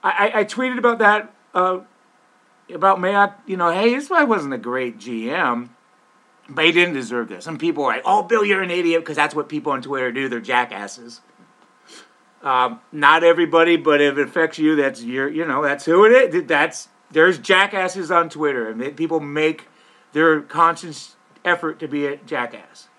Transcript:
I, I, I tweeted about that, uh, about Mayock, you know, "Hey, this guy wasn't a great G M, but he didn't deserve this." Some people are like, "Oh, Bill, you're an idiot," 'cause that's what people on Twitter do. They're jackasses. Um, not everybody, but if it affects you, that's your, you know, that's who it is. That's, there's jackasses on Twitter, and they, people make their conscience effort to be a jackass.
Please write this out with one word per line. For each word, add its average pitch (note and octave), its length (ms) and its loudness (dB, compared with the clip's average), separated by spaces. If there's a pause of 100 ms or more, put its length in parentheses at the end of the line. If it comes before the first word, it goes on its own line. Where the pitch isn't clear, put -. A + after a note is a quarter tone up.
I, G3 300 0
I, A3 60 -2
I G#3 40 0
tweeted B3+ 340 -6
about A#3 220 0
that, G#3+ 340 2 (200)
uh, F#3 260 -2 (920)
about F#3+ 260 0
Mayock, G3+ 360 0 (100)
you F#3+ 100 -6
know, F3 160 0
"Hey, A3 240 2
this C#4+ 140 -8
guy E4+ 140 2
wasn't F3+ 300 -2
a B2+ 40 -8
great A#2+ 400 -6
G A2+ 320 -8
M, B2 460 -4 (760)
but D#3 160 -2
he E3+ 60 4
didn't E3+ 240 2
deserve A#2+ 340 -6
this." F2+ 160 -14
Some - 120 -10
people D3 280 -2
are A2+ 100 0
like, - 100 -8
"Oh, G#3 180 2
Bill, A3+ 200 0
you're G3 200 0
an F3+ 80 -6
idiot," E3 340 0
'cause D3+ 100 -8
that's D3 200 0
what D3+ 140 -6
people D3+ 220 -6
on C3 100 -4
Twitter B2+ 300 -4
do. C3+ 160 -4
They're A#2+ 120 -4
jackasses. A#2 800 -6 (1200)
Um, B2 360 -2 (120)
not D3+ 320 4
everybody, E3+ 520 4
but D3 260 2
if C#3+ 160 2
it C#3+ 100 0
affects D#3+ 300 -2
you, D#3 180 2
that's C3+ 280 -2
your, C3 260 -4
you D#3 160 -4
know, C#3+ 160 -2
that's C#3+ 240 -4
who F3+ 200 6
it A#3+ 280 6
is. E3+ 140 -2
That's, D#3 400 -2 (240)
there's D#3+ 260 4
jackasses F#3 720 0
on E3+ 200 2
Twitter, C#3 380 -4
and A2 140 -8
they, C3+ 80 -6
people D#3 300 -4
make D3+ 480 -2 (460)
their D#3 280 2
conscience E3 720 -2 (280)
effort E3+ 360 -2
to D#3 80 -10
be C#3+ 180 -4
a C#3+ 120 -6
jackass. A#2 720 -10 (120)